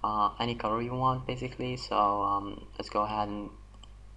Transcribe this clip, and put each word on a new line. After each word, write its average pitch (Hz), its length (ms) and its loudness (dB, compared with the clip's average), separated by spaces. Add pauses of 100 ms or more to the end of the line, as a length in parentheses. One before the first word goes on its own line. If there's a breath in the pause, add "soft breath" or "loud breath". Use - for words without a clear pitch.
uh, 107 340 4
any 120 160 0
color 113 260 0
you 120 140 -2
want, 127 320 2
basically. 127 500 -4
So, - 200 -2 (260)
um, 101 440 -2 (120)
let's - 100 -6
go 104 140 2
ahead 107 260 2
and 104 220 -6 (680)